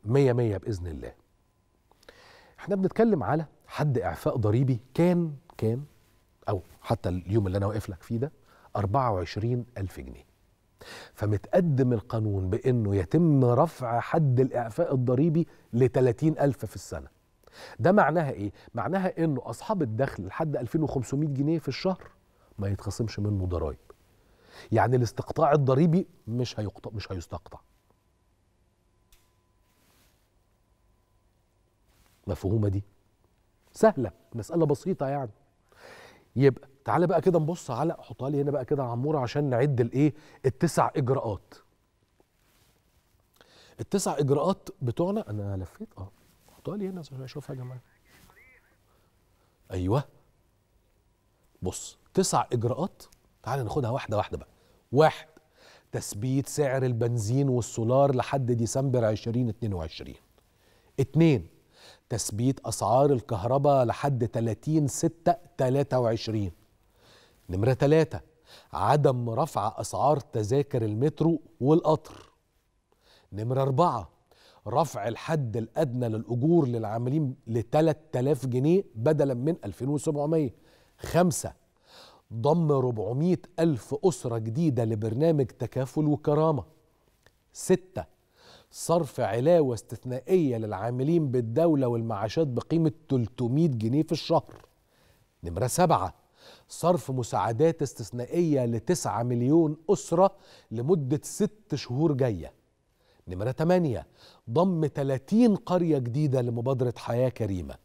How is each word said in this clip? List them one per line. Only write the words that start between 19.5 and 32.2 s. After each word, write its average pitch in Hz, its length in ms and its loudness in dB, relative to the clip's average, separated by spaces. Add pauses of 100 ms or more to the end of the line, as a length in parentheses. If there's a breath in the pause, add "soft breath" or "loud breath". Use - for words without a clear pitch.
الدخل 110 440 -4
لحد 143 320 -4
ألفين 131 260 -2
وخمسمية 139 440 -2
جنيه 143 320 -2
في - 80 -8
الشهر 180 440 -6 (480 soft breath)
ما 101 80 -4
يتخصمش 101 520 -6
منه 101 260 -2
ضرايب. 78 320 -4 (960 loud breath)
يعني 110 240 4
الاستقطاع 131 560 0
الضريبي 151 560 4 (200)
مش 120 320 -4
هيقط-، 107 340 -8
مش 101 180 -10
هيستقطع. - 480 -12 (4000)